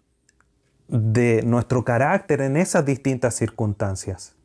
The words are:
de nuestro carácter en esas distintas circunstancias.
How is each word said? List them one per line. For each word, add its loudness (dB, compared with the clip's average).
de 2
nuestro 0
carácter 0
en 0
esas 2
distintas -2
circunstancias. -4